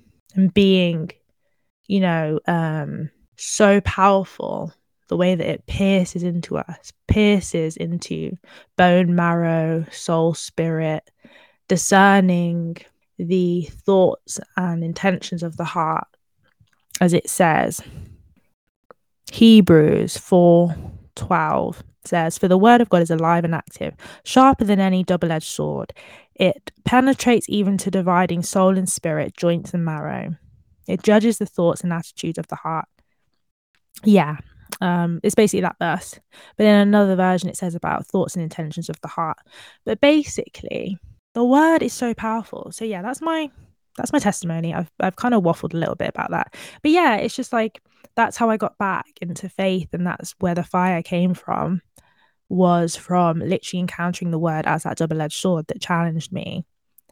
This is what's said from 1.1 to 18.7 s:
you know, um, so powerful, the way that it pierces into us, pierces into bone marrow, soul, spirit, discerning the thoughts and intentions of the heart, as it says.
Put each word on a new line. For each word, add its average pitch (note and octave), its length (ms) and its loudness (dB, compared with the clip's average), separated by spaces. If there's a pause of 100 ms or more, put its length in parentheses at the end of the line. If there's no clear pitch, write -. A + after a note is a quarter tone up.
you G3 140 0
know, D#3+ 460 0
um, D#3 640 -4 (260)
so G3+ 460 2
powerful, F#3+ 920 -2 (360)
the F3 80 -2
way F3+ 180 2
that E3 120 -4
it - 200 -6
pierces F#3+ 560 0
into F3 340 -4
us, - 360 -12 (140)
pierces F#3+ 680 0
into E3 600 -8 (400)
bone F3+ 380 4
marrow, E3 800 0
soul, E3 420 0
spirit, D#3+ 760 -4 (580)
discerning F3 1080 2 (420)
the F3+ 440 0
thoughts - 800 0 (160)
and E3+ 260 -4
intentions E3+ 600 -4
of E3 140 -8
the F3 80 -6
heart, D#3+ 440 -4 (920)
as F3 120 4
it - 180 0
says. - 520 0 (1500)